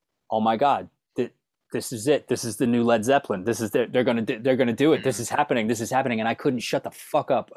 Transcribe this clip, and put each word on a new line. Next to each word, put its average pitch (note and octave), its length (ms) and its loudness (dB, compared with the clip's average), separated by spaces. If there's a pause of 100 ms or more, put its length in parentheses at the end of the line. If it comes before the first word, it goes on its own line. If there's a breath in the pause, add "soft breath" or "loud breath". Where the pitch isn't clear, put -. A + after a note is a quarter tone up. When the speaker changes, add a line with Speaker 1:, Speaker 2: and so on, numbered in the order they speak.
(300)
Speaker 1:
"Oh A2 100 0
my A2+ 160 2
God, A2+ 320 2 (280)
th-, A#2 160 -4 (400)
this B2 200 -6
is A2+ 140 -8
it. D3 220 2
This A#2 160 -2
is A#2 120 -6
the C3+ 100 2
new A#2+ 160 2
Led A#2 220 4
Zeppelin. A#2 400 0
This A2+ 160 -2
is G#2+ 100 -2
the, A#2+ 200 0
they're A#2+ 140 0
gonna A#2 180 0
do, A2 160 -4
they're C3 180 2
gonna A#2+ 160 2
do C#3 200 4
it. - 120 2
This C3 140 -2
Speaker 2:
Mm. - 20 -6
Speaker 1:
is A#2 100 -8
happening. B2 380 0
This A2+ 120 -2
is A2 100 -6
happening." B2+ 300 0
And A2+ 80 0
I A#2 60 0
couldn't B2+ 260 -2
shut - 240 -4
the F#2+ 60 -10
fuck - 400 -4
up - 260 0